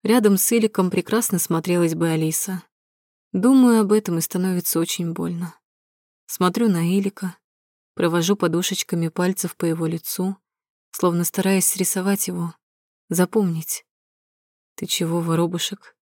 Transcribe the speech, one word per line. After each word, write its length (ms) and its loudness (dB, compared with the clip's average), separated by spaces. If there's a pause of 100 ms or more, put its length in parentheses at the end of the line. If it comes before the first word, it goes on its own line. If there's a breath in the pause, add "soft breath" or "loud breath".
Рядом 340 4
с 140 0
Иликом 400 2
прекрасно 480 -2
смотрелась 560 0
бы 140 0
Алиса. 540 -2 (680)
Думаю 500 6
об 100 2
этом, 260 2
и 40 0
становится 580 -2
очень 340 -4
больно. 420 -6 (720)
Смотрю 440 0
на 280 2
Илика, 400 -4 (580)
провожу 400 2
подушечками 720 -2
пальцев 480 -4
по 100 -4
его 200 -2
лицу, 520 -4 (540)
словно 320 0
стараясь 420 0
срисовать 640 -2
его, 260 -6 (560)
запомнить. 760 0 (880)
«Ты 100 -10
чего, 360 -4
воробушек?» 800 -4